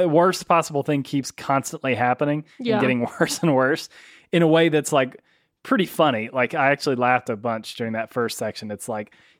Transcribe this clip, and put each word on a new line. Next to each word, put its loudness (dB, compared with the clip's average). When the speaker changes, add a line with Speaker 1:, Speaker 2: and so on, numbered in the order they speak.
Speaker 1:
worst 2
possible 0
thing 0
keeps -4
constantly -2
happening 0
Speaker 2:
Yeah. -2
Speaker 1:
and 0
getting 0
<laughs> -6
worse 0
and 2
worse 0
in 4
a 6
way 4
that's, 0
like, 0
pretty 2
funny. 0
Like, 0
I 4
actually 0
laughed 2
a -2
bunch -6
during -6
that -6
first -4
section. -8
It's, -10
like, -8